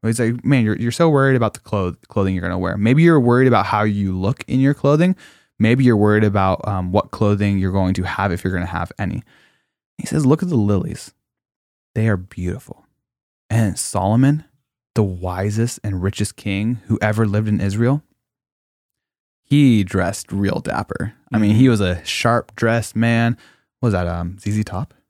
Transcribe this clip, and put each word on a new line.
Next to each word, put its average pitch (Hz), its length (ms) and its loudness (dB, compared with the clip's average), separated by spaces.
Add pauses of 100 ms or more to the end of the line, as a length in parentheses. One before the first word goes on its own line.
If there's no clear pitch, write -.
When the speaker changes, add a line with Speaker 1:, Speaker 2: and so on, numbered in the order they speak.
Speaker 1:
He's 113 180 -2
like, 120 240 -2
"Man, 131 200 2
you're, 107 120 0
you're 117 160 -4
so 170 180 2
worried 135 240 2
about 117 200 0
the - 60 -18
clo-, 92 360 -4 (100)
clothing 98 300 -2
you're 92 60 -4
gonna 90 160 -4
wear. 90 180 -4
Maybe 120 260 2
you're 165 160 6
worried 123 300 4
about 110 180 2
how 107 160 0
you 101 340 0
look 95 300 -4
in 131 140 -2
your 139 140 2
clothing. 156 420 2 (420)
Maybe 117 240 4
you're 123 140 6
worried 104 280 4
about, 98 440 0
um, 92 240 -4
what 101 180 0
clothing 101 480 0
you're 95 140 -2
going 92 220 0
to 90 100 -4
have 95 260 -2
if 90 140 -6
you're 92 80 -2
gonna 90 140 -4
have 87 320 -8
any." - 260 -6 (760)
He - 80 -10
says, 151 180 -2
"Look 139 180 2
at 180 80 -6
the 160 60 0
lilies. 101 560 -2 (840)
They 113 120 0
are 104 100 2
beautiful. - 680 -10 (680)
And 110 280 0
Solomon, 120 680 0 (500)
the 113 80 2
wisest 98 800 -4
and 95 200 -6
richest 101 340 -4
king 107 400 -4 (100)
who 110 160 -2
ever 107 240 0
lived 104 220 -2
in 104 120 0
Israel, 117 420 0 (1400)
he 131 420 4
dressed 90 480 -4
real 98 280 -2
dapper. - 540 -6 (180)
I 117 60 2
mean, 107 140 2
Speaker 2:
Mm-hmm. 110 80 4
Speaker 1:
he 131 80 6
was 113 120 2
a 90 240 -2
sharp - 520 -2
dressed 113 400 -2
man." 117 400 0 (440)
What 123 80 0
was 107 60 2
that, 90 120 0
um, 87 320 -6
Z - 120 -6
Z 107 140 0
Top? - 300 -10 (160)